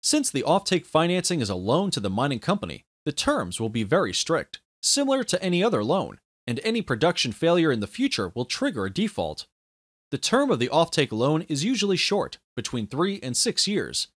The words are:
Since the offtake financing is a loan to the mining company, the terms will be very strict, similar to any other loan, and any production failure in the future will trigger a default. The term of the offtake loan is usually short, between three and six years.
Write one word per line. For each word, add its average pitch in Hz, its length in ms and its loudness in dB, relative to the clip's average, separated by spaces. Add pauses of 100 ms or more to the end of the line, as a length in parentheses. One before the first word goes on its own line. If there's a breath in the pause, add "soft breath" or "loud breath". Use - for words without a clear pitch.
Since - 280 2
the 135 120 -2
offtake 175 420 2
financing 175 560 2
is 107 80 0
a 98 60 -2
loan 127 380 2
to - 80 -2
the 98 100 -2
mining 123 300 0
company, 90 440 -4 (220)
the 151 60 -2
terms 127 480 -2
will 113 100 -2
be 113 140 0
very 120 280 2
strict, - 480 -2 (220)
similar 269 420 2
to - 180 -2
any 180 200 2
other 185 220 2
loan, 123 340 -2 (280)
and 117 160 -2
any 226 200 0
production 131 500 2
failure 165 400 4
in 117 80 0
the 98 60 -2
future 113 480 -2
will 123 100 -2
trigger 175 400 -2
a 98 80 -4
default. 98 540 -4 (640)
The 135 80 -4
term 269 320 2
of 156 80 2
the 123 100 0
offtake 156 440 2
loan 139 300 2
is 147 220 -4
usually 202 320 2
short, - 420 -2 (180)
between 120 300 -4
three 180 360 -2
and 123 140 -6
six - 320 0
years. 135 500 -2